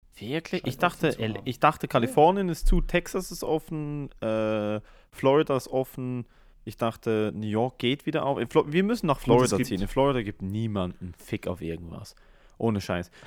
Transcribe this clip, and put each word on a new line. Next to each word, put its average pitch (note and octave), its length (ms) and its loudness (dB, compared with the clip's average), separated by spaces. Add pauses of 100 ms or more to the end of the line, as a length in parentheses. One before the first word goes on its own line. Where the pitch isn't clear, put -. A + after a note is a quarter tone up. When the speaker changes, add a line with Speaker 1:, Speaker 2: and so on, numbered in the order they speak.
(200)
Speaker 1:
Wirklich? D#3 420 -6
Speaker 2:
scheint - 60 -10
Speaker 1:
Ich - 100 -4
dachte, E3+ 320 0
Speaker 2:
offen - 20 2
zu - 120 -4
Speaker 1:
L-, A2 120 -2
Speaker 2:
haben. G#2 100 -12
Speaker 1:
ich B2 140 -6
dachte, D3+ 280 2
Speaker 2:
Ja. - 20 -14
Speaker 1:
Kalifornien E3 600 4
ist D#3+ 180 -2
zu, F3 140 6
Texas F3+ 500 -2
ist E3 120 -12
offen, D3 680 -4 (120)
äh, A2 580 -2 (320)
Florida C#3+ 440 4
ist B2+ 120 -4
offen. B2+ 580 -4 (380)
Ich A2+ 140 -12
dachte, A2 580 0
New G#2+ 120 -6
York A2 320 0
geht B2+ 260 -2
wieder D#3 200 -2
auf. C#3 140 0
In A#2+ 100 -4
Flo-, - 180 4
wir D#3+ 160 2
müssen G#3+ 240 -2
nach C#3 100 2
Speaker 2:
Gut, - 60 -14
es - 20 -12
Speaker 1:
Florida A#2+ 320 6
Speaker 2:
gibt - 100 0
Speaker 1:
ziehen. F#2 140 -4
In G2+ 60 -2
Florida C3+ 360 2
gibt G2+ 180 -8
niemand G2+ 600 -4
einen F2+ 120 -10
Fick - 340 -8
auf F2+ 140 -6
irgendwas. E2 540 -10 (420)
Ohne A2 240 0
Scheiß. F2 300 -4 (140)